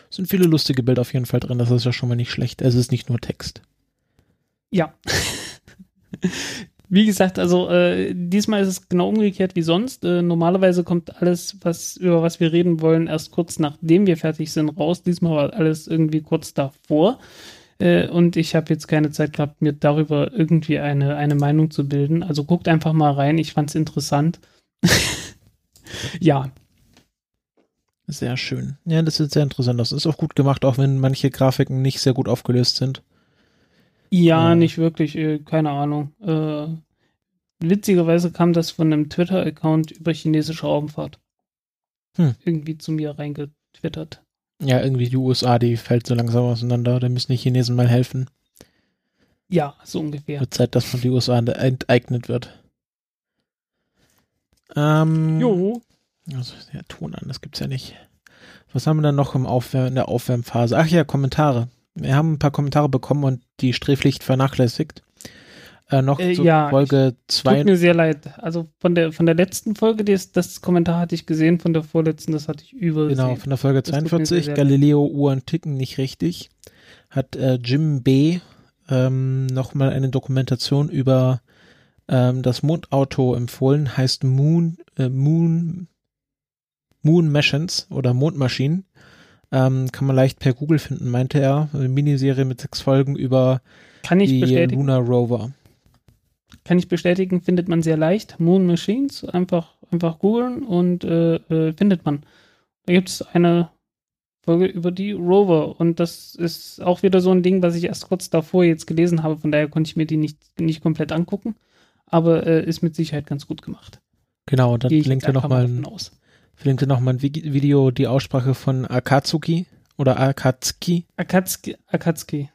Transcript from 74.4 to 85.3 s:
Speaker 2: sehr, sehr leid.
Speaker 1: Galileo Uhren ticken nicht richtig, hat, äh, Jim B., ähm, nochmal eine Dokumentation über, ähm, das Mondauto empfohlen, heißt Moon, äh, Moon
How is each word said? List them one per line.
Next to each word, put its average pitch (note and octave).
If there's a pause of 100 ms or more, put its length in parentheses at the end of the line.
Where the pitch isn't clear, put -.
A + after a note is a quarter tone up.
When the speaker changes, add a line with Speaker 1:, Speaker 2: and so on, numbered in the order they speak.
Speaker 2:
sehr, D3
sehr C#3+
leid. C#3
Speaker 1:
Galileo C#3+
Uhren C#3
ticken D#3+
nicht C3
richtig, D#3+ (580)
hat, -
äh, B2+
Jim C3
B., C#3+ (500)
ähm, C3
nochmal C3
eine C3+
Dokumentation C3
über, C3 (640)
ähm, B2+
das B2
Mondauto C#3
empfohlen, C3
heißt C3
Moon, D#3 (180)
äh, C3
Moon E3 (1120)